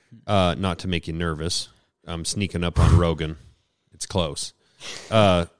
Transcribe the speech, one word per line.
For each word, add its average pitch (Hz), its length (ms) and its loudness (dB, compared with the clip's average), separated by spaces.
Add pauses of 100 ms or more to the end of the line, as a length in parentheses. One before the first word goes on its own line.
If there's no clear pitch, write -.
(280)
uh, 92 300 2
not 92 220 -4
to 98 80 -10
make 87 200 -4
you 82 60 -6
nervous, 80 540 -4 (400)
I'm 82 180 -8
sneaking 87 380 -4
up 85 160 0
on 85 180 6
Rogan. 80 400 0 (560)
It's - 120 -12
close. - 480 -4 (580)
Uh, 95 340 6 (140)